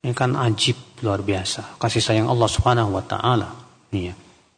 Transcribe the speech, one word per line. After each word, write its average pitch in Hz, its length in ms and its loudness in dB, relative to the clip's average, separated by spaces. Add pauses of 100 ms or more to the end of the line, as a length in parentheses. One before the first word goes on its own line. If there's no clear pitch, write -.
Ini 123 160 -2
kan 127 160 2
ajib, 120 440 0 (280)
luar 98 160 0
biasa. 98 560 -4
Kasih 110 240 0
sayang 110 240 2
Allah 120 240 2
Subhanahu 110 480 2
wa 95 80 -4
Ta'ala. 107 480 0 (400)
Iya. 90 240 -4 (400)